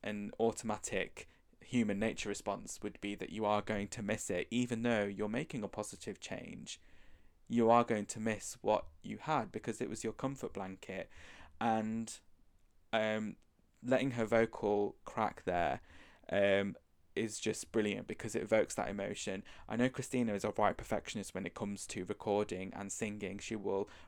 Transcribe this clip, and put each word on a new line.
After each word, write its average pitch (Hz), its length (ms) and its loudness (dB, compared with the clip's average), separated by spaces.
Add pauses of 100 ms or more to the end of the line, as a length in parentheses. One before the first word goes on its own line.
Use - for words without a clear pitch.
and 104 340 -6
automatic 107 920 -2 (340)
human 104 340 2
nature 110 300 -2
response 101 560 -4
would 104 160 -6
be 101 160 -4
that - 140 -8
you 107 160 -2
are 104 160 4
going 104 260 -2
to - 160 -8
miss 107 260 -2
it, 90 220 0
even 120 300 0
though 113 240 4
you're 101 240 -2
making 123 340 -4
a 98 60 -2
positive - 500 -8
change. - 640 -10 (680)
You 117 220 6
are 117 160 10
going 107 220 0
to - 120 -8
miss 107 420 -2
what 107 220 4 (180)
you 110 200 -8
had 131 300 0
because 107 280 -4
it 120 100 -2
was - 140 -6
your 110 100 -2
comfort 135 380 -4
blanket, 95 580 -8 (520)
and, 110 500 2 (800)
um, 110 460 2 (440)
letting 127 300 4
her 117 140 0
vocal 107 680 4 (100)
crack - 400 -2
there, 87 340 2 (500)
um, 101 460 4 (400)
is 110 240 -2
just - 320 -4
brilliant 104 360 2
because - 280 -4
it 98 60 0
evokes 110 340 4
that - 140 0
emotion. 101 520 -4 (280)
I 110 80 -2
know 123 100 6
Christina 123 460 0
is 98 100 -2
a 104 140 0
right 104 180 4
perfectionist - 580 -4
when 95 120 -4
it - 80 -6
comes 101 340 -6
to 95 160 -6
recording 101 720 -2
and 101 160 -6
singing. 104 480 -4
She - 160 -6
will 98 320 0 (200)